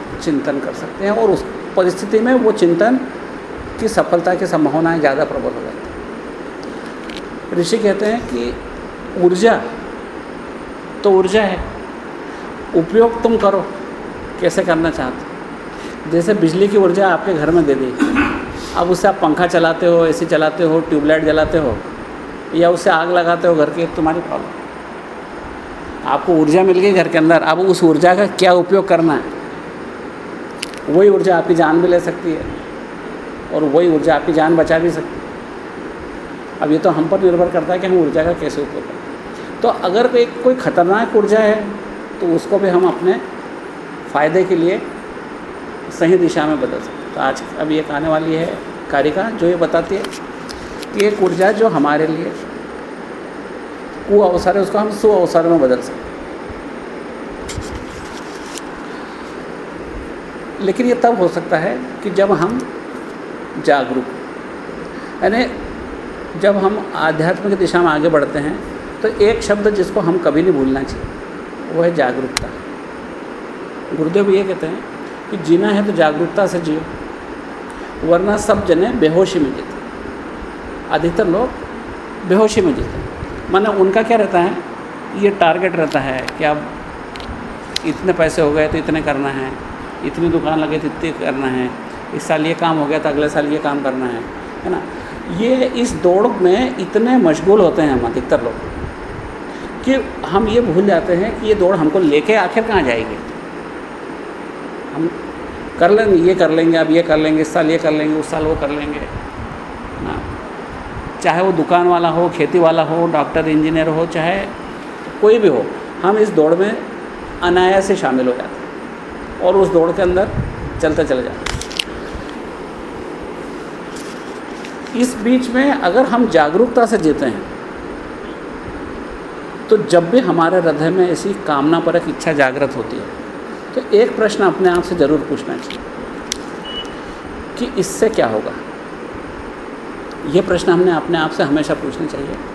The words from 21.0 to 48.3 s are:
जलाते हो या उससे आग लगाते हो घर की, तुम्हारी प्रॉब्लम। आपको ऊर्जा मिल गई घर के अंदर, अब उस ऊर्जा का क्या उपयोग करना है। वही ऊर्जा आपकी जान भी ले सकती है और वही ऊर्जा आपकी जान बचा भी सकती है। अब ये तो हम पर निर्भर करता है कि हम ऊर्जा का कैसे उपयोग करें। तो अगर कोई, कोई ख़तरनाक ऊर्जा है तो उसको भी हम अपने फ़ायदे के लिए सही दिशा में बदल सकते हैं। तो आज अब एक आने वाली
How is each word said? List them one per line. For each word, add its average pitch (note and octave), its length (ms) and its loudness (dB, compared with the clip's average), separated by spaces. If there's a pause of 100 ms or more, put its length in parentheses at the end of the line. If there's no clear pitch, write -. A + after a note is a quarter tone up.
जलाते D#3 340 4
हो B2+ 180 0 (760)
या E3+ 160 6
उससे F3+ 200 2
आग E3+ 220 4
लगाते F3 360 2
हो E3+ 60 6
घर D3+ 160 4
की, E3+ 160 -2 (100)
तुम्हारी D#3+ 240 2
प्रॉब्लम। - 280 -6 (1600)
आपको C#3+ 280 2
ऊर्जा D#3 300 6
मिल F3+ 140 6
गई G3 140 6
घर F3 160 4
के E3+ 100 2
अंदर, D#3+ 240 6
अब D#3+ 180 4
उस F#3 240 4
ऊर्जा E3 300 8
का G3+ 140 4
क्या F#3 260 4
उपयोग F3+ 340 4
करना E3 260 4
है। B2 80 0 (1700)
वही F3+ 220 6
ऊर्जा F3+ 280 4
आपकी E3 160 2
जान D#3+ 280 4
भी F#3 60 4
ले F3 120 6
सकती E3+ 320 -2
है D3 120 -4 (1080)
और D#3 120 0
वही E3 240 4
ऊर्जा D3+ 240 4
आपकी D3 180 0
जान D#3+ 240 4
बचा D#3+ 220 4
भी E3+ 120 2
सकती D#3 240 -4
है। - 60 -10 (1400)
अब D3 140 2
ये D#3 60 4
तो F3 120 4
हम D#3+ 180 2
पर F#3+ 120 2
निर्भर F3 300 4
करता E3 220 0
है F#3 60 2
कि F3+ 80 -4
हम F#3 120 4
ऊर्जा D#3 260 4
का E3+ 100 2
कैसे D3 280 -4
उपयोग - 200 -6
करें। - 160 -10 (640)
तो A#3+ 80 2
अगर G#3 400 2
कोई, A#3+ 160 4
कोई B3 320 2
ख़तरनाक F#3+ 600 2
ऊर्जा G#3 240 4
है G#3+ 240 4 (560)
तो F3+ 140 0
उसको F#3 240 0
भी G3+ 100 2
हम F3+ 200 6
अपने F#3 320 0 (920)
फ़ायदे D#3 320 2
के F3+ 120 0
लिए E3+ 240 2 (1120)
सही E3+ 280 4
दिशा D#3+ 280 2
में D3+ 140 0
बदल B2 180 -2
सकते - 140 -10
हैं। - 220 -12
तो D3+ 60 -4
आज C3+ 220 -2 (180)
अब D#3 120 -2
एक D3+ 180 0
आने D3 180 -2
वाली D#3+ 260 2